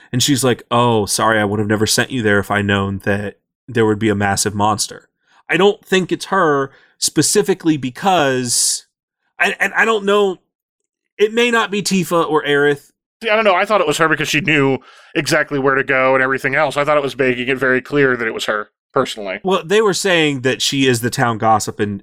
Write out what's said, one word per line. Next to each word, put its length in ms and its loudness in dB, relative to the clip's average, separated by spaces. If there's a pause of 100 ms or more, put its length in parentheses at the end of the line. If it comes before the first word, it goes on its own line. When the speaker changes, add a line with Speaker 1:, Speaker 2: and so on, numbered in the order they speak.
(120)
Speaker 1:
and 100 0
she's 220 0
like, 260 0
"Oh, 360 2
sorry, 340 0
I 40 2
would 140 -2
have 100 -2
never 180 0
sent 260 -2
you 100 -4
there 160 2
if 120 -4
I 120 0
known 380 -2
that 400 -4 (260)
there 200 0
would 120 0
be 100 0
a 60 2
massive 400 -2
monster." 540 -4 (400)
I 80 -2
don't 280 2
think 280 0
it's 140 -6
her 440 0 (280)
specifically 800 0
because, 1120 -2 (540)
and, 180 0
and 160 -2
I 100 2
don't 200 -2
know, 340 0 (800)
it 140 2
may 180 2
not 220 0
be 100 -2
Tifa 480 0
or 140 0
Aerith. 480 0 (280)
Speaker 2:
See, 80 -6
I 60 2
don't 100 2
know. 120 4
I 80 0
thought 160 0
it 60 0
was 120 -2
her 100 2
because 200 0
she 120 0
knew 380 2 (340)
exactly 460 -2
where 160 2
to 80 0
go 320 2
and 80 2
everything 320 -2
else. 220 0
I 80 0
thought 120 2
it 60 2
was 160 -6
making 300 0
it 100 0
very 240 0
clear 340 2
that 120 -4
it 40 -4
was 120 -8
her, 260 -4 (220)
personally. 500 -4
Speaker 1:
Well, 220 -2
they 180 2
were 100 2
saying 500 0
that 200 0
she 240 0
is 140 2
the 100 -2
town 280 -2
gossip, 420 0
and 220 -4